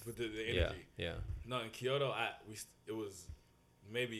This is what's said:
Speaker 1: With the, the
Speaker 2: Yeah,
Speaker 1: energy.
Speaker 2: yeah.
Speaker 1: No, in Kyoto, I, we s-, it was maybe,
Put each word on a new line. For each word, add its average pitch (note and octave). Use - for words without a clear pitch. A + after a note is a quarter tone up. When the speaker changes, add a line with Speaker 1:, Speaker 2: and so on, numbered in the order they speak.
Speaker 1:
With A2+
the, A#2
the G#2+
Speaker 2:
Yeah, F2+
Speaker 1:
energy. D#2
Speaker 2:
yeah. E2+
Speaker 1:
No, B2
in A2
Kyoto, C3
I, A2
we G#2+
s-, -
it A2
was G2
maybe, A#2